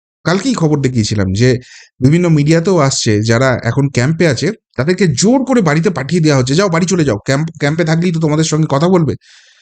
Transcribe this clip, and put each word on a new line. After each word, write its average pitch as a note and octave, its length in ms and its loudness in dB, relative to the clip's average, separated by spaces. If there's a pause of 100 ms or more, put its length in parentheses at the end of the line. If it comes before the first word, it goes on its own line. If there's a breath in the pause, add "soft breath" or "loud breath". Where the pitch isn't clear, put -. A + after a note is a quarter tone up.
(240)
কালকেই G3 300 -2
খবর D#3 260 0
দেখিয়েছিলাম G#2+ 520 -2
যে A#2 260 2 (420 loud breath)
বিভিন্ন E3 280 2
মিডিয়াতেও E3 500 2
আসছে, A#2+ 440 0
যারা A#2 420 0
এখন C3+ 240 0
ক্যাম্পে D#3+ 380 0
আছে D3 260 -2 (240)
তাদেরকে F3+ 320 0
জোর A3+ 360 2
করে B3+ 160 0
বাড়িতে D#3+ 300 0
পাঠিয়ে D3 320 -2
দেওয়া D3 160 4
হচ্ছে, C3 160 0
"যাও, G3 140 0
বাড়ি E3+ 180 0
চলে F3 180 0
যাও, A#2 140 0
ক্যাম্প, C#3 300 -4 (100)
ক্যাম্পে D#3+ 260 -2
থাকলেই E3 280 0
তো D#3+ 80 -4
তোমাদের D#3 240 0
সঙ্গে D#3 260 0
কথা D3 180 2
বলবে।" E3+ 260 2 (480 soft breath)